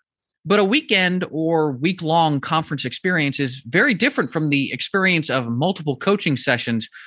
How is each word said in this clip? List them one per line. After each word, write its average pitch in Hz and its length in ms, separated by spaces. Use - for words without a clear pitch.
But 196 140
a 202 60
weekend 190 640
or 160 440
week-long 160 680
conference 156 460
experience 147 540
is 131 280
very 208 260
different 233 380
from 156 180
the 139 220
experience 185 580
of 127 200
multiple 147 480
coaching 190 400
sessions 120 520